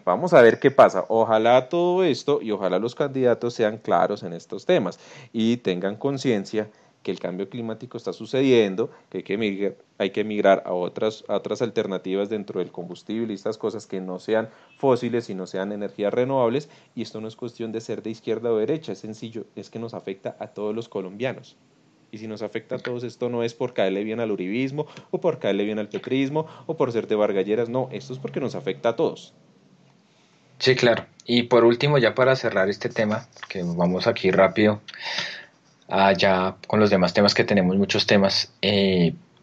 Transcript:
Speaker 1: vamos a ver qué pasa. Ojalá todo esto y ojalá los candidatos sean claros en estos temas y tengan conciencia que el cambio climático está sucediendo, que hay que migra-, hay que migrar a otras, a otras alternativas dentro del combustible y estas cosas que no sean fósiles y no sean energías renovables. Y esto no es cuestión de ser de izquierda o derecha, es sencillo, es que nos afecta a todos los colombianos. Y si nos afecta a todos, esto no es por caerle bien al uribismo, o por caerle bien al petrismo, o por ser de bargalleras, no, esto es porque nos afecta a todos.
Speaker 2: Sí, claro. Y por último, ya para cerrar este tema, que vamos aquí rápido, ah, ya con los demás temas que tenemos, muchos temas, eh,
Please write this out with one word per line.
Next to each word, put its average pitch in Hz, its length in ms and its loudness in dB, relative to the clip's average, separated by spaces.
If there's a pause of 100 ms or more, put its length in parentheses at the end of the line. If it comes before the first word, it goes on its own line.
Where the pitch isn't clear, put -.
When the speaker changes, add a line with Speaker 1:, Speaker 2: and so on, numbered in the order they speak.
Speaker 1:
vamos 135 300 2
a 143 80 10
ver 113 180 8
qué 139 100 4
pasa. 127 380 6
Ojalá 113 640 4
todo 175 340 0
esto 143 380 0
y 110 100 -6
ojalá 95 260 0
los 113 160 -2
candidatos 123 600 0
sean 107 240 0
claros 98 460 0
en 87 100 -10
estos - 320 -14
temas 117 340 0 (320)
y 117 260 0
tengan 95 380 -2
conciencia 110 720 -2 (340)
que 101 80 -6
el 90 80 -6
cambio 92 280 -6
climático 113 500 -12
está 101 140 -8
sucediendo, 113 800 2 (200)
que 95 100 -8
hay 87 40 -10
que 98 140 -4
migra-, 101 380 -2 (220)
hay 101 120 0
que 104 160 -4
migrar 101 400 4
a 92 80 -4
otras, 90 560 -4
a 104 60 -2
otras 101 260 -4
alternativas 101 680 -2
dentro 104 300 -6
del 87 120 -6
combustible 104 600 -8
y 101 40 -4
estas 107 220 -6
cosas 104 280 -6
que 95 160 -8
no 92 180 -8
sean 110 300 -2 (280)
fósiles 120 520 0
y 101 60 -8
no 92 100 -8
sean 95 260 -6
energías 101 420 -4
renovables. 127 540 0 (260)
Y 117 100 -8
esto 110 180 -12
no 110 80 -10
es 110 80 -16
cuestión 113 340 -10
de 110 80 -6
ser 107 240 -8
de 110 60 -8
izquierda 113 420 -4
o 113 60 2
derecha, 135 340 -2
es 95 80 -10
sencillo, 110 460 -12 (100)
es 98 140 -14
que 113 100 -12
nos 117 140 -10
afecta 98 460 -10
a 107 80 -10
todos 104 280 -6
los 113 140 -8
colombianos. 101 680 -10 (560)
Y 110 60 -18
si 110 100 -14
nos 107 140 -10
afecta 110 340 -8
a 117 40 -10
todos, 123 240 -8
esto 120 260 -6
no 120 140 -4
es 117 100 -4
por 123 200 -6
caerle 98 300 0
bien 110 160 -6
al 113 120 -2
uribismo, 127 560 -4 (240)
o 175 100 -4
por 160 180 -2
caerle 101 240 0
bien 107 160 -2
al 107 100 -6
petrismo, 135 580 -2 (180)
o 160 100 -6
por 131 160 0
ser 113 160 -2
de 107 80 0
bargalleras, 104 540 0
no, 127 220 -4
esto 104 220 -12
es 131 60 -12
porque - 200 -8
nos 120 160 -6
afecta 95 340 -4
a 113 60 -2
todos. - 380 -4 (1300)
Speaker 2:
Sí, 127 160 4
claro. 117 300 2 (200)
Y 120 180 0
por 117 220 6
último, 143 320 4
ya 110 180 4
para 131 200 4
cerrar 98 340 0
este 104 200 -4
tema, 107 380 -2 (220)
que 92 140 -8
vamos 87 440 0
aquí 113 240 0
rápido, 104 500 4 (1080)
ah, 98 240 4
ya 95 420 2 (120)
con 107 120 2
los 107 100 6
demás 92 240 4
temas 101 200 4
que 117 100 2
tenemos, 92 340 2
muchos 98 300 2
temas, 98 540 2
eh, 95 520 4 (300)